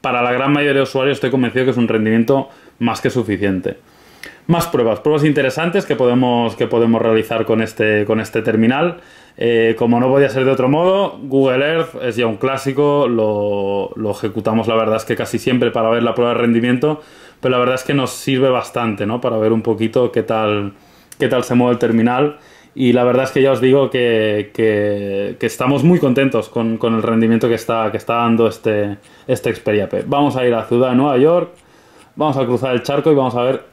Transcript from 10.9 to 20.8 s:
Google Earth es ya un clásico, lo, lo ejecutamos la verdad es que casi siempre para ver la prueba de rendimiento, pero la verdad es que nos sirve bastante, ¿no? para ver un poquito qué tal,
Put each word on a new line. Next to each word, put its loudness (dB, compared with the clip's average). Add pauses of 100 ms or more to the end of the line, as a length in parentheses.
Google 0
Earth -2
es -4
ya 0
un -2
clásico, 0
lo, -2
lo -4
ejecutamos -2
la 2
verdad 2
es -6
que -2
casi -6
siempre 0
para 0
ver 2
la 0
prueba 0
de -2
rendimiento, 0 (400)
pero 0
la 2
verdad 0
es -6
que -4
nos 0
sirve 0
bastante, -2
¿no? -4
para -2
ver 2
un 0
poquito 0
qué 0
tal, -2 (440)